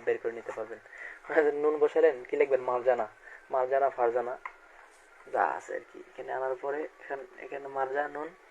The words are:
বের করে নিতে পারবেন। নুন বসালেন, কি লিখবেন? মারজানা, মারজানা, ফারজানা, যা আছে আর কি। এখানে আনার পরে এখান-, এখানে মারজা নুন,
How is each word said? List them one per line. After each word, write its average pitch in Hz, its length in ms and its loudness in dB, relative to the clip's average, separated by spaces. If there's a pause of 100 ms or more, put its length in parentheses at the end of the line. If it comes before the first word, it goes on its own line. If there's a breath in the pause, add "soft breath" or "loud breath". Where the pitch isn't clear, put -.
বের 117 120 0
করে 117 160 -6
নিতে 113 220 -10
পারবেন। 110 240 -10 (840 loud breath)
নুন 151 180 2
বসালেন, 147 440 4
কি - 140 -2
লিখবেন? 135 240 4
মারজানা, 123 460 2 (440 loud breath)
মারজানা, 135 380 2
ফারজানা, 123 480 0 (960)
যা 107 100 4
আছে 80 320 -2
আর - 40 -6
কি। - 200 -14
এখানে 131 340 -10
আনার 131 280 -2
পরে 143 220 -4
এখান-, - 560 -12
এখানে 139 280 -10
মারজা 135 400 -2
নুন, 147 220 -8 (220)